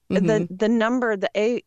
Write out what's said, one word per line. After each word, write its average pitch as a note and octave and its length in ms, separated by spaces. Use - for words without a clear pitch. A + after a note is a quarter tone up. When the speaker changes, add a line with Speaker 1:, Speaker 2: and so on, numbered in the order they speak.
Speaker 1:
Mm-hmm. F#3+ 160
Speaker 2:
The, G#3+ 240
the G3+ 180
number, A#3 480
the F#3+ 180
A, G#3+ 320